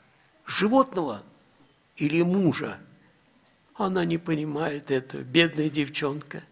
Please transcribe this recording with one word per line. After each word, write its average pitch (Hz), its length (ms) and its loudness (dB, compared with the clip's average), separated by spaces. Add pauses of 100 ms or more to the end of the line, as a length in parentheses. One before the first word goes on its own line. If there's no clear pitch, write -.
(480)
Животного 185 720 2 (760)
или 151 260 2
мужа? 175 560 2 (960)
Она 185 300 0
не 165 120 0
понимает 151 720 -4
этого, 135 320 -2
бедная 151 480 2
девчонка. 147 720 -4 (100)